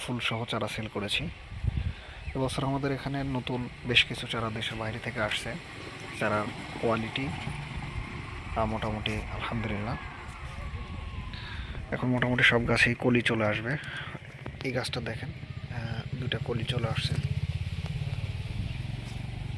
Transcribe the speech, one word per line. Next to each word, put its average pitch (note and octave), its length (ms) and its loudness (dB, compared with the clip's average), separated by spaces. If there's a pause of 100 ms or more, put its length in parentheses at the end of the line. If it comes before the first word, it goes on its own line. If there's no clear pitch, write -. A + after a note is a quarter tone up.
ফুল B2 180 0
সহ A#2 240 0
চারা A2 240 0
সেল A#2+ 200 -2
করেছি। - 340 0 (1120)
এবছর C3 300 0
আমাদের C#3 280 2
এখানে C#3 320 -2
নতুন B2 440 0 (160)
বেশ A#2+ 200 6
কিছু - 220 -4
চারা A2+ 240 0
দেশের A2 320 -2
বাইরে A2 160 -2
থেকে A2+ 300 -2
আসছে, - 240 -2 (680)
চারার G#2+ 280 4 (340)
কোয়ালিটি, A2+ 480 2
আহ, - 1400 -4
মোটামুটি A2 480 0 (220)
আলহামদুলিল্লাহ। G#2+ 600 -2 (2000)
এখন B2+ 140 2
মোটামুটি B2 440 6
সব A#2+ 160 8
গাছেই A#2+ 260 8
কলি A#2+ 280 6
চলে A2 300 4
আসবে। A2 200 0 (920)
এই C3+ 80 0
গাছটা B2 280 0
দেখেন, A#2 300 -4
আহ, - 720 -4 (200)
দুটা A#2+ 180 0
কলি A#2 260 0
চলে A#2 240 2
আসছে। - 260 0 (2500)